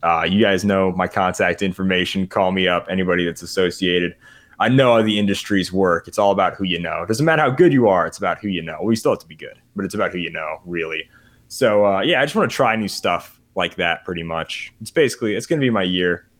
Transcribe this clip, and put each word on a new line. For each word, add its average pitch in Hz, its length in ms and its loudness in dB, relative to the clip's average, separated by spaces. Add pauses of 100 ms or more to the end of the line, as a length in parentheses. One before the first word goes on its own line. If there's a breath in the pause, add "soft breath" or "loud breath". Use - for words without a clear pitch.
Uh, 85 220 2
you 95 140 2
guys 98 240 2
know 95 280 2
my 90 160 -2
contact 90 540 0
information. 92 680 -2
Call 95 240 0
me 92 160 2
up, 87 200 0
anybody 90 380 0
that's 82 160 -6
associated. 90 720 -2 (460 loud breath)
I 110 80 2
know 127 240 6
how 113 100 6
the 107 160 2
industries 98 540 0
work. 90 340 2
It's - 120 -6
all 101 140 4
about 95 220 2
who 98 100 -6
you 87 140 -2
know. 82 240 -6
It 87 60 -10
doesn't 113 160 0
matter 160 160 4
how 143 100 2
good 147 220 4
you 123 160 6
are. 90 180 4
It's - 120 -8
about 90 200 -2
who 104 100 -6
you 90 120 -2
know. 80 220 -10
We 110 120 2
still 113 180 0
have 98 80 -2
to - 60 -20
be 82 80 -20
good, - 240 -18 (160)
but 98 120 -4
it's 92 80 -6
about 95 180 -2
who 92 60 -6
you 82 120 -6
know, 78 360 -8
really. 80 420 -6 (400 soft breath)
So, 104 380 2
uh, 98 160 0
yeah, 143 180 0
I 143 60 2
just 151 100 -6
wanna 190 120 0
try 113 280 0
new 107 100 -4
stuff - 540 -4 (140)
like 90 220 -4
that 85 280 -2
pretty 87 180 -6
much. 82 500 -8 (100)
It's 110 80 -14
basically, 120 440 0
it's 95 120 -6
gonna 156 160 0
be 127 80 2
my 104 120 2
year. 90 460 -2 (120)